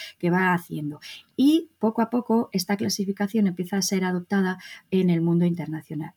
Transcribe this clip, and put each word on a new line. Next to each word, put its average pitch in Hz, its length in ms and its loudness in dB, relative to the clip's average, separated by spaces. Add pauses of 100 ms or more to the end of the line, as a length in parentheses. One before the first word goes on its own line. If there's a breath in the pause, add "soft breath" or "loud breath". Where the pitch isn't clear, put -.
(200 loud breath)
que 180 100 0
va 185 240 2
haciendo. 151 460 -6 (360 loud breath)
Y 311 340 4 (100)
poco 220 220 0
a 220 80 0
poco 233 420 0
esta 196 240 -2
clasificación 202 720 -2
empieza 180 300 -4
a 190 40 0
ser 185 220 0
adoptada 185 540 0 (340 loud breath)
en 185 180 4
el 170 120 4
mundo 170 240 4
internacional. 156 720 -6